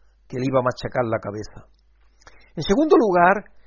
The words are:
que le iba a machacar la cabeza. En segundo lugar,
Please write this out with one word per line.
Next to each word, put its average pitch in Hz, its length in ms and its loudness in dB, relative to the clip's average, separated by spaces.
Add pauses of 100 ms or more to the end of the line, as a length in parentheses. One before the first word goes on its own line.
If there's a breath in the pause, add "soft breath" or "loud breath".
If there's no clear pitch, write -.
(280)
que - 100 -12
le 127 80 -4
iba 131 140 0
a 127 80 0
machacar 123 380 -4
la 110 140 -4
cabeza. 107 520 -14 (840 soft breath)
En 156 80 -10
segundo 285 320 2
lugar, 196 560 2 (160 soft breath)